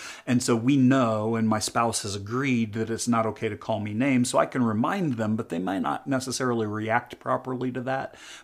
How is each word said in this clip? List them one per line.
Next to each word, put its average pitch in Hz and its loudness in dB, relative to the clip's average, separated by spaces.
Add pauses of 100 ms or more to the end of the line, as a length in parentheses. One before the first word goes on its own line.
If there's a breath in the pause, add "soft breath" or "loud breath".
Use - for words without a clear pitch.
(260 loud breath)
And 123 2
so 120 4
we 127 4
know, 117 4
and 113 2
my 107 2
spouse 117 0
has 101 -4
agreed 113 0
that 110 -4
it's 110 -4
not 113 2
okay 107 -2
to 107 -8
call 107 -4
me 104 -6
names." 123 2
So 143 0
I 143 4
can 127 0
remind 135 0
them, 110 0
but 110 -4
they 170 -4
might 180 -2
not - -4
necessarily 127 0
react 107 -2
properly 127 -4
to 123 -6
that. 135 -4 (280 loud breath)